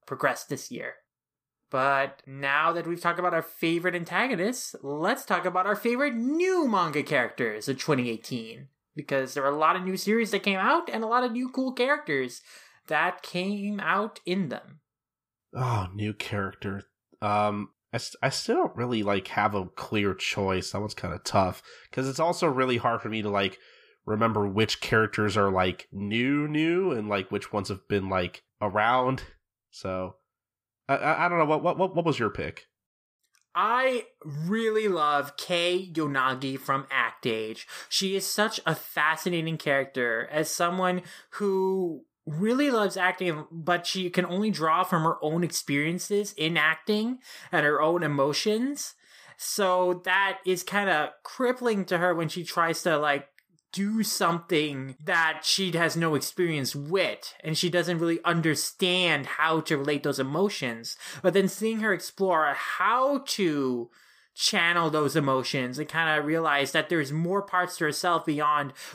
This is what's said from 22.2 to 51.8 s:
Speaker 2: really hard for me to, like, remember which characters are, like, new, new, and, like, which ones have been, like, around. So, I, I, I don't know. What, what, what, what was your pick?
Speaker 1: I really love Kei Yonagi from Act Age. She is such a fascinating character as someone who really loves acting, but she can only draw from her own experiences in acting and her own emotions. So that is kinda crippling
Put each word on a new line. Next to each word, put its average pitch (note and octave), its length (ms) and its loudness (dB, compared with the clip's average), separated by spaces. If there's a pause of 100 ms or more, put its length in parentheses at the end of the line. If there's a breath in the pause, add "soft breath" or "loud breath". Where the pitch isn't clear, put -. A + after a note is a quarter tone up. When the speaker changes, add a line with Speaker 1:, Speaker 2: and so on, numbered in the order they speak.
Speaker 2:
really B2+ 300 2
hard A#2 220 0
for - 80 -8
me A2 140 -4
to, G#2 80 -2
like, G2 300 0 (440 soft breath)
remember G#2+ 440 2
which G#2 320 0
characters G#2+ 560 2
are, G2+ 160 4
like, F#2 400 0
new, A#2+ 560 0
new, E3+ 420 2
and, G#2+ 180 -2
like, G2+ 220 0
which G2+ 220 -4
ones G2+ 160 -2
have G2 180 -8
been, G2 220 0
like, F#2 340 -2 (180)
around. A#2+ 600 2 (480)
So, F#2 460 -6 (720)
I, C#3 80 2
I, D#3+ 300 2
I - 20 2
don't F3 100 0
know. D#3+ 60 4
What, D3+ 180 2
what, F3 160 0
what, F#3 160 0
what E3+ 100 0
was D#3+ 140 0
your A2 120 0
pick? - 340 -8 (920)
Speaker 1:
I A#3+ 500 2 (180)
really G#3+ 640 0
love D3 500 2
Kei F3+ 560 0
Yonagi C3+ 680 0
from C3+ 320 -2
Act B2 340 0
Age. A2 400 -4 (220 loud breath)
She F#3+ 260 -2
is F#3+ 100 -2
such G#3+ 400 -2
a D#3+ 100 0
fascinating D#3+ 800 -2
character B2+ 760 0
as D#3 180 0
someone F3+ 540 0 (280 loud breath)
who F#3+ 720 0 (200)
really A3+ 460 0
loves G#3+ 260 2
acting, F3+ 540 0
but F3 340 -2
she F#3 260 -2
can F3+ 160 2
only G3 260 0
draw D#3+ 320 2
from E3+ 180 2
her D#3+ 200 2
own D#3 200 2
experiences E3+ 920 -2
in D#3+ 200 0
acting G#3+ 640 0 (320 loud breath)
and D3+ 160 4
her D3 160 4
own E3+ 220 4
emotions. G#3+ 920 0 (420 loud breath)
So F3+ 680 2
that F#3+ 420 2
is F3+ 160 2
kinda F#3 520 0 (100)
crippling B3 600 0